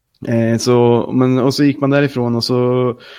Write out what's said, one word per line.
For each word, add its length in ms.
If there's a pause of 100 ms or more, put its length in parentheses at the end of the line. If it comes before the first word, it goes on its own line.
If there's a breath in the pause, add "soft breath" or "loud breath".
(280)
Eh, 300
så, 560
men, 260
och 140
så 100
gick 160
man 100
därifrån 460
och 80
så, 520 (240 loud breath)